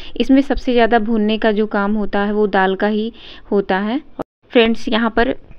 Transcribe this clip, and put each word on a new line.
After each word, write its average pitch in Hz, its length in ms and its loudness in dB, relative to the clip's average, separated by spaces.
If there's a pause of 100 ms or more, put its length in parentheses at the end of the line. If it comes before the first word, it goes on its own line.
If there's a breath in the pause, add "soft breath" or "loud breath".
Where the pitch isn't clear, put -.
(160 loud breath)
इसमें 269 260 2
सबसे - 300 -2
ज़्यादा 233 280 4
भूनने 214 380 0
का 220 140 0
जो 208 140 0
काम 202 280 -2
होता 202 260 -2
है 208 120 -2
वो 208 160 0
दाल 190 280 2
का 202 100 -2
ही 220 260 -2 (380 loud breath)
होता 196 280 0
है। 220 220 -4 (520)
फ्रेंड्स, 233 360 2
यहाँ 220 220 0
पर 240 240 0 (240)